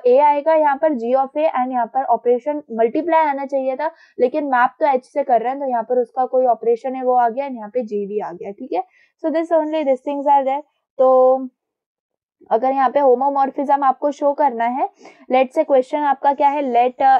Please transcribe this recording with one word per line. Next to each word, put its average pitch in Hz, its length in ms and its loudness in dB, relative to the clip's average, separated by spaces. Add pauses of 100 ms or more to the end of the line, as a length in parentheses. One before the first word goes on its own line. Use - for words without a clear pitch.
ए 247 120 6
आएगा 294 360 2
यहाँ 294 220 2
पर, 311 180 0
G 233 220 -4
of 269 220 -2
A 320 140 0
and 254 200 -2
यहाँ 240 140 -2
पर 269 200 -4
operation 247 560 -2 (100)
multiply 311 540 0
आना 277 200 -4
चाहिए 262 300 -4
था, 302 140 -4 (280)
लेकिन 277 320 -2
map 254 300 2
तो 311 60 0
एच 262 180 0
से 285 200 -6
कर 240 160 2
रहे 240 100 -4
हैं 277 100 -8
तो 269 100 -4
यहाँ 233 120 -2
पर 247 160 -2
उसका 254 280 -2
कोई 254 220 2
ऑपरेशन 233 460 -2
है 262 100 -8
वो 247 120 2
आ 240 120 2
गया 262 180 -6
and 254 100 -10
यहाँ 208 140 -14
पे 247 140 -6
जी 208 220 -6
भी 208 140 -6
आ 165 120 -10
गया, 196 200 -12
ठीक 262 200 -12
है। 370 120 -4 (380)
So 320 80 -2
this 330 240 -4
only 311 300 0
these 262 220 -2
things 285 240 -2
are 277 140 4
there। 269 180 -4 (360)
तो 262 500 4 (1000)
अगर 254 220 0
यहाँ 269 180 0
पे 285 100 0
homomorphism 277 840 0
आपको 269 280 0
शो 285 220 -2
करना 240 340 -2
है, 285 200 -4 (440)
let's 262 240 0
say 320 100 2
question 269 380 0
आपका 285 300 0
क्या 285 140 2
है, 285 160 -2
let, 247 380 0
अ, 269 180 6